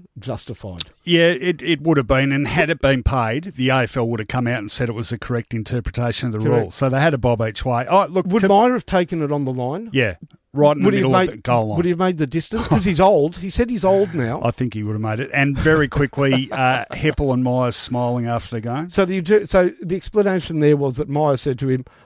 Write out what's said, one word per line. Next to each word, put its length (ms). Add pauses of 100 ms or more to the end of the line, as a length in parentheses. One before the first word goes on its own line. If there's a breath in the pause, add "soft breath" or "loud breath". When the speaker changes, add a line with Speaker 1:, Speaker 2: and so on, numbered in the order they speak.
(200)
Speaker 1:
justified. 640 (200)
Speaker 2:
Yeah, 260
it, 320
it 200
would 160
have 100
been, 240
and 160
had 220
it 100
been 240
paid, 520
the 140
A 140
F 140
L 120
would 100
have 80
come 200
out 120
and 120
said 180
it 40
was 160
the 80
correct 360
interpretation 760
of 60
the 140
Speaker 1:
Correct. 140
Speaker 2:
rule. 100
So 180
they 120
had 120
a 40
bob 240
each 240
way. 240
Oh, 160
look, 220
Speaker 1:
Would 140
Speaker 2:
to 60
Speaker 1:
Meyer 260
have 120
taken 360
it 100
on 140
the 80
line? 400
Speaker 2:
Yeah, 220 (380)
right 220
in 80
the 20
Speaker 1:
Would 80
he 80
have 80
Speaker 2:
middle 120
of 60
Speaker 1:
made, 100
Speaker 2:
the 40
goal 280
line. 80
Speaker 1:
would 80
he 60
have 80
made 180
the 100
distance? 400
'Cause 180
he's 160
old. 360
He 120
said 200
he's 160
old 280
now. 280
Speaker 2:
<laughs> 20
I 80
think 220
he 100
would 100
have 80
made 180
it. 140
And 240
very 300
quickly, 640
uh, 340
<laughs> 60
Heppell 420
and 100
Myers 320
smiling 520
after 280
the 60
game. 280
Speaker 1:
So 160
the 120
inter-, 280
so 240 (120)
the 140
explanation 640
there 180
was 200
that 120
Meyer 280
said 220
to 100
him, 160 (200 soft breath)